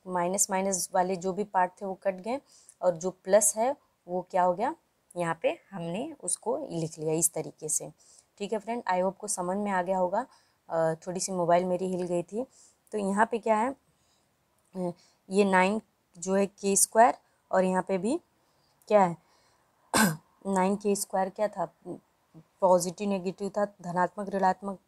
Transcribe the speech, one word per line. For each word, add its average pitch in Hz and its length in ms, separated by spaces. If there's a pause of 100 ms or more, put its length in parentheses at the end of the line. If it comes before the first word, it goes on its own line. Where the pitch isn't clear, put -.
माइनस, 185 440
माइनस 190 440
वाले 185 220
जो 180 160
भी 202 120
पार्ट 180 360
थे 202 60
वो 190 80
कट 190 200
गए, 220 260 (420)
और 180 140
जो 180 140
प्लस 202 460
है 254 200 (320)
वो 175 220
क्या 180 120
हो 180 120
गया, 240 200 (420)
यहाँ 165 260
पे 320 160 (120)
हमने 196 520
उसको 269 480
लिख 160 280
लिया 156 160
इस 165 180
तरीके 151 360
से, 151 240 (460)
ठीक 202 140
है 214 60
फ्रेंड। 226 240
I 185 120
hope 185 220
को 208 120
समझ 185 280
में 208 140
आ 185 120
गया 185 160
होगा। 185 280 (440)
अ, 165 240
थोड़ी 180 260
सी 196 120
मोबाइल 175 320
मेरी 180 220
हिल 185 160
गई 175 200
थी। 220 240 (460)
तो 214 60
यहाँ 202 320
पे 240 80
क्या 220 180
है, 247 200 (1000)
अ, 175 160 (380)
ये 202 140
नाइन 190 360 (380)
जो 190 160
है 196 120
के 196 300
स्क्वायर, 226 380 (360)
और 185 140
यहाँ 185 180
पे 190 160
भी 233 220 (680)
क्या 202 160
है, 170 120 (800)
<clears throat> 170 280 (240)
नाइन 190 300
के 202 200
स्क्वायर 190 320
क्या 208 200
था, 190 260 (640)
पॉजिटिव 180 720
नेगेटिव 196 400
था, 208 160
धनात्मक 180 640
ऋणात्मक 190 600